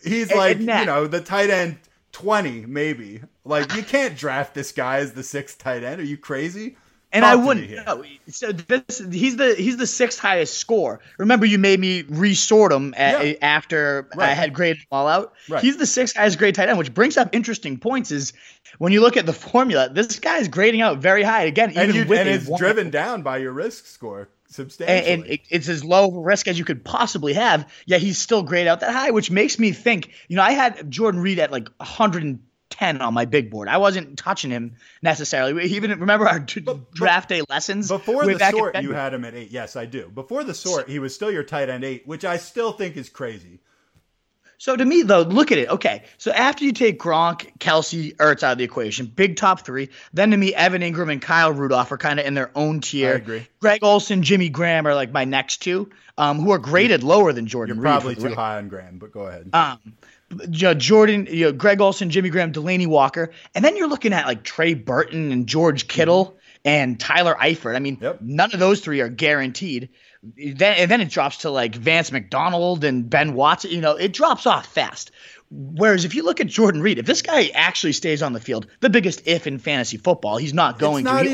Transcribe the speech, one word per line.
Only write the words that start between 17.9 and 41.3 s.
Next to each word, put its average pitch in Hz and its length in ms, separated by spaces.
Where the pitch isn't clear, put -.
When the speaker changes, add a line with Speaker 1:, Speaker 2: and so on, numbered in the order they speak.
Speaker 2:
Is 139 220
when 180 140
you 208 80
look 233 160
at 185 100
the 165 60
formula, 170 600
this 214 260
guy's 311 300
grading 214 320
out 185 180
very 190 240
high 214 220
again, 196 320
Speaker 1:
And 196 140
Speaker 2:
even 202 40
Speaker 1:
you, 226 140
Speaker 2:
with 214 100
Speaker 1:
and 190 100
Speaker 2:
a 190 40
Speaker 1:
it's 135 160
Speaker 2:
one 160 100
Speaker 1:
driven 190 320
down 175 320
by 131 140
your 131 160
risk 180 340
score 101 420
substantially. 170 640
Speaker 2:
and, 165 100
and - 120
it, 147 60
it's 160 180
as 156 160
low 185 260
risk 180 380
as 175 100
you 170 60
could 143 200
possibly 151 500
have, 214 360
yet 175 140
he's 190 180
still 214 240
grayed 175 240
out 165 140
that - 120
high, 262 200
which 214 180
makes 202 300
me 214 100
think, 190 400
you 175 80
know, 190 80
I 202 80
had 240 400
Jordan 180 300
Reed 185 180
at, 147 140
like, 120 160
a - 60
hundred 180 400
and 135 160
ten 160 300
on 117 140
my 117 100
big 117 280
board. 104 160
I 135 80
wasn't 185 420
touching 185 320
him 120 240
necessarily. 151 520
We 170 140
even 208 340
remember 208 260
our 165 140
d-, 139 200
Speaker 1:
But, 160 140
but 135 180
Speaker 2:
draft 180 360
day 175 200
lessons 190 380
Speaker 1:
before 226 400
Speaker 2:
way - 60
Speaker 1:
the 180 80
Speaker 2:
back 202 140
in 214 40
Speaker 1:
sort, 208 160
you 185 60
Speaker 2:
February. 139 200
Speaker 1:
had 135 140
him 123 100
at 117 100
eight. 113 180
Yes, 120 240
I 120 100
do. 117 260
Before 175 300
the 220 120
sort, 170 340
he 143 100
was 131 160
still 214 160